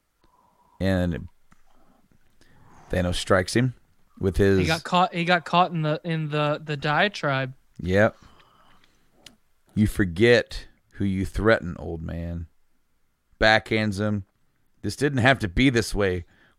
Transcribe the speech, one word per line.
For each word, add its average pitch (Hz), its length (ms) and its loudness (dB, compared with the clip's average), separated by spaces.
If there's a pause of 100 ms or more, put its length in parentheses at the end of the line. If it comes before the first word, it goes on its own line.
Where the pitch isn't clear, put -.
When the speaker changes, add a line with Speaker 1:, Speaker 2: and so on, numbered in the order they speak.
(800)
Speaker 1:
And 90 460 -2 (1600)
Thanos 90 260 0
strikes - 400 0
him 123 200 0 (440)
with 92 180 -2
his 98 200 6
Speaker 2:
He - 80 2
got 160 180 0
caught, 180 300 2
he 170 100 -2
got 175 220 0
caught 175 260 2
in 160 120 -4
the, 151 200 -2
in 160 260 -4
the, 147 340 -2
the 151 120 -8
diatribe. 143 800 -2 (240)
Speaker 1:
Yep. 98 380 2 (1600)
"You 104 120 2
forget 104 840 2 (240)
who - 140 -8
you 95 200 -2
threaten, 98 520 0
old 85 240 -10
man." 85 460 -8 (880)
Backhands 110 640 2
him. 104 240 -2 (580)
"This 104 140 -6
didn't 139 240 -2
have 120 200 4
to 104 100 -4
be 127 200 4
this 117 240 0
way. 92 300 -2 (360)